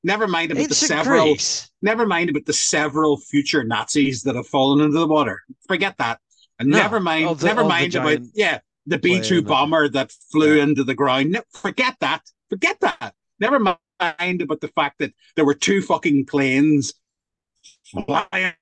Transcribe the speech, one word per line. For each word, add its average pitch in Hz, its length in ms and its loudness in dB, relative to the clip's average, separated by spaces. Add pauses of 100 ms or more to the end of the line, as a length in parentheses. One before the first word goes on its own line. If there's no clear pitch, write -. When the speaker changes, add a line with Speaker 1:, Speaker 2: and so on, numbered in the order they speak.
Speaker 1:
never 208 240 0
mind 165 240 -2
about 151 80 -4
the 285 160 -2
Speaker 2:
Ancient 302 140 0
Speaker 1:
several, 226 360 2
Speaker 2:
Greece. - 440 -2 (120)
Speaker 1:
never 226 240 0
mind 175 240 -2
about 143 160 -4
the 147 80 -2
several 151 640 0
future 143 460 0
Nazis 120 600 -2
that 131 120 -2
have 120 120 -6
fallen 139 380 2
into 151 140 0
the 165 80 0
water. 143 340 0 (260)
Forget 190 300 -2
that. 117 220 -4 (400)
And 127 100 0
Speaker 2:
No. 175 80 4
Speaker 1:
never 208 220 2
mind, 160 280 -2
Speaker 2:
Oh, 170 60 -2
the, 143 140 -2
Speaker 1:
never - 140 2
Speaker 2:
oh, - 20 4
the 156 60 2
Speaker 1:
mind 170 260 0
about, - 140 -2
Speaker 2:
giant 123 260 -2
Speaker 1:
yeah, 180 240 -2 (260)
the 156 140 -2
B 180 200 2
two 175 80 -4
Speaker 2:
plane 180 120 2
and 147 80 -2
Speaker 1:
bomber 147 420 2
that 135 220 -4 (200)
flew 151 260 4
Speaker 2:
Yeah. 143 60 4
Speaker 1:
into 143 220 2
the 131 100 -4
ground. 139 360 0
No, 226 100 -2 (100)
forget 247 480 -4
that. 147 220 -4 (280)
Forget 320 320 -4
that. - 320 -4 (260)
Never 262 200 0
mind 190 180 0 (640)
about 151 200 -4
the 151 80 -10
fact 143 300 -4
that 143 140 -6 (220)
there 160 100 2
were 143 80 4
two 190 280 0
fucking 156 460 0
planes 139 680 2 (1000)
flying 185 680 -4